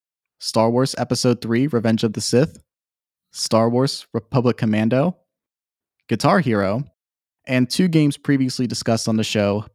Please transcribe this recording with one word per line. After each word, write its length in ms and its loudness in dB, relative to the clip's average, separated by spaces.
Star 320 0
Wars 260 0
Episode 440 0
three, 260 0
Revenge 360 0
of 100 0
the 80 -6
Sith, 360 0
Star 380 0
Wars 440 -2
Republic 440 0
Commando, 600 0
Guitar 320 2
Hero, 440 0
and 240 0
two 180 0
games 300 2
previously 480 0
discussed 420 -2
on 100 0
the 60 0
show, 520 0